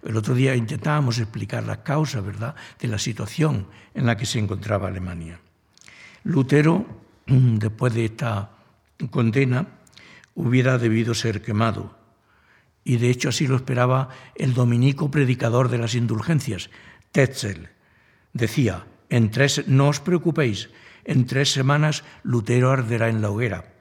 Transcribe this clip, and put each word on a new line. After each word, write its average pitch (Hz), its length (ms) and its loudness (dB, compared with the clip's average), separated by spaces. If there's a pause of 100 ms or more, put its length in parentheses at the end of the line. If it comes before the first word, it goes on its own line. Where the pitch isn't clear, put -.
El 110 140 -6
otro 113 180 0
día 131 220 2
intentábamos 120 640 -2
explicar 107 460 -6
las 104 140 -6
causas, 139 460 -4
¿verdad?, 101 300 -8 (240)
de 120 100 -6
la 107 100 -4
situación 113 720 -4 (260)
en 131 120 0
la 117 100 2
que 123 100 -6
se 127 120 -4
encontraba 98 500 -2
Alemania. 87 520 -10 (840)
Lutero, 151 600 4 (420)
mm, 127 320 4
después 110 360 -2
de 113 120 0
esta 107 440 -4 (600)
condena, 127 560 2 (680)
hubiera 127 440 2
debido 113 360 2
ser 107 280 -2
quemado. 107 540 -2 (840)
Y 123 140 0
de 120 140 2
hecho 127 180 -2
así 135 180 -2
lo 131 100 2
esperaba 127 520 0 (260)
el 131 200 0
dominico 127 560 2
predicador 123 580 2
de 120 100 -2
las 117 160 -4
indulgencias, 113 760 -2 (420)
Tetzel. 110 560 0 (640)
Decía, 107 540 0 (240)
"En 113 200 4
tres, 135 380 0
no 139 200 4
os 147 120 0
preocupéis, 151 680 0 (340)
en 131 220 2
tres 135 260 0
semanas 147 520 0 (180)
Lutero 123 480 2
arderá 117 380 0
en 110 140 0
la 104 80 0
hoguera". 101 500 -6